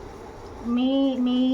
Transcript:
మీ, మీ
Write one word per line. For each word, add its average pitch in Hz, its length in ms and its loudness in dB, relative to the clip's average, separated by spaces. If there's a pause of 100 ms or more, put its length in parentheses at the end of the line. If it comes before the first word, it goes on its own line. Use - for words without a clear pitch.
(760)
మీ, 254 140 2 (360)
మీ 247 120 2 (160)